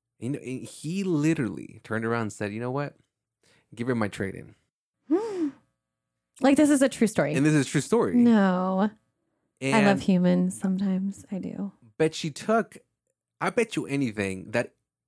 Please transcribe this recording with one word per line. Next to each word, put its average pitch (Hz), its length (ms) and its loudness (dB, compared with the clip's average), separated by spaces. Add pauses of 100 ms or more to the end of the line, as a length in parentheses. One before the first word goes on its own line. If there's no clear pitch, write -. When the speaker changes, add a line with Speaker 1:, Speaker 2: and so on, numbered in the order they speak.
(180)
Speaker 1:
You 117 120 -8
know, - 80 -6
and 127 240 -10
he 180 420 -8
literally 147 800 -2
turned 113 220 -4
around 117 160 -2
and 104 100 -6
said, 104 220 -8
"You 110 60 -8
know 123 100 -6
what? 143 260 -6 (800)
Give 117 140 -6
her 127 60 0
my 107 140 0
trade-in." 92 460 -10 (560)
Speaker 2:
<gasps> 359 420 -2 (920)
Like, 269 140 6
this 294 140 6
is 277 100 4
a 269 80 6
true - 180 2
story. 151 280 0
Speaker 1:
And 143 100 2
this 156 80 4
is 143 140 4
a - 20 -10
true 139 140 0
story. 220 320 2
Speaker 2:
No. 196 720 4 (720)
I 131 60 -6
love 202 200 4 (120)
Speaker 1:
And - 20 -6
Speaker 2:
humans 180 580 2
sometimes. 190 720 -4
I 190 80 -8
do. 190 320 -8 (280)
Speaker 1:
But 160 160 0
she 165 160 -6
took, - 480 -2 (640)
I 180 80 -2
bet - 260 -2
you 120 100 -4
anything 104 640 -4
that - 200 -2 (360)